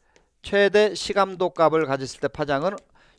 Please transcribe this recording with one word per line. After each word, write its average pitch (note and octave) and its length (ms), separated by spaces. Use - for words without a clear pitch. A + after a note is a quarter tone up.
최대 G3+ 540
시감도 F#3 560
값을 D#3+ 340
가졌을 C3+ 340
때 C#3+ 80
파장은, D3 480